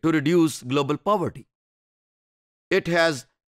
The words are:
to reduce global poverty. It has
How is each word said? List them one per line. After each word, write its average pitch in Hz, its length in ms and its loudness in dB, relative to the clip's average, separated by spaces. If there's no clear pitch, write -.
to 160 100 2
reduce 156 520 2
global 143 340 -2
poverty. 175 500 -4
It 185 180 -2
has 165 380 0